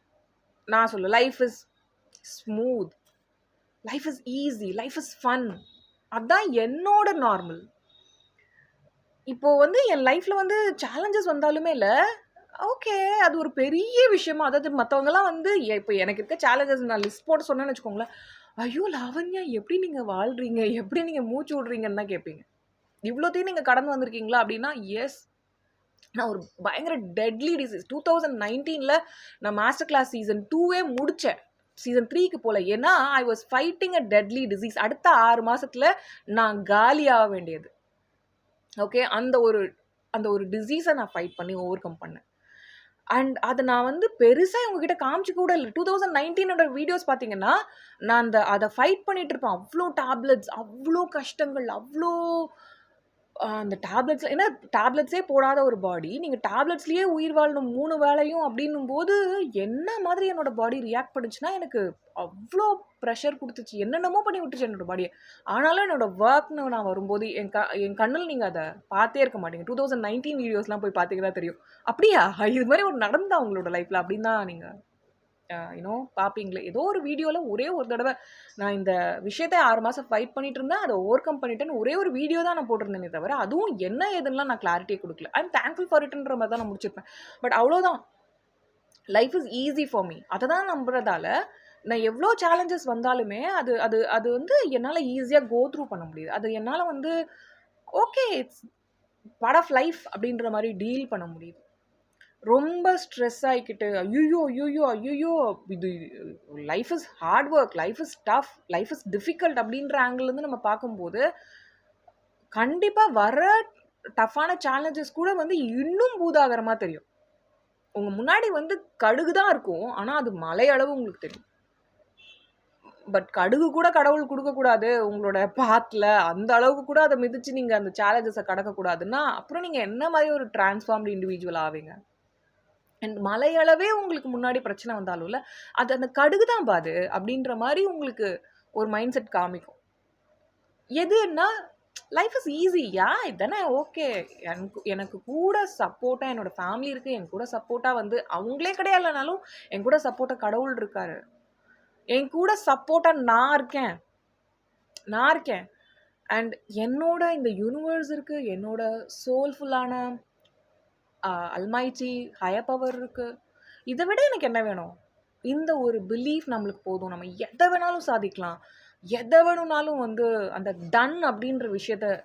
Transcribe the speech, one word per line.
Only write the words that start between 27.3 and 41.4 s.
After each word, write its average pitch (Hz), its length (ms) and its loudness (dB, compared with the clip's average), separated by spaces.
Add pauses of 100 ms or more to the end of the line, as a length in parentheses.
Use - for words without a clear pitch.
டிசீஸ். 233 320 -6
டூ 285 140 -8
தௌசண்ட் 320 360 2
நைன்டீன்ல 269 600 0 (420)
நான் 208 140 -4
மாஸ்டர் 233 340 0
கிளாஸ் 262 220 2
சீசன் 208 460 -4
டூவே 349 460 2
முடிச்சேன். 285 360 -2 (360)
சீசன் 240 340 0
த்ரீக்கு 349 340 2
போல. 214 180 0
ஏன்னா, 220 320 2
I 277 320 4
was 233 320 -2
fighting 349 460 0
a 226 60 -6
deadly 208 400 2
disease. 202 300 -6
அடுத்த 254 320 2
ஆறு 233 340 8
மாசத்துல 247 480 2 (340)
நான் 214 380 0
காலியாக 226 640 6
வேண்டியது. 165 460 -8 (1040)
ஓகே, 202 220 0
அந்த 254 400 2
ஒரு, 220 360 2 (340)
அந்த 214 200 -2
ஒரு 196 200 -2
டிசீஸை 285 440 -2
நான் 233 200 -4
ஃபைட் 175 220 -6
பண்ணி 180 200 -8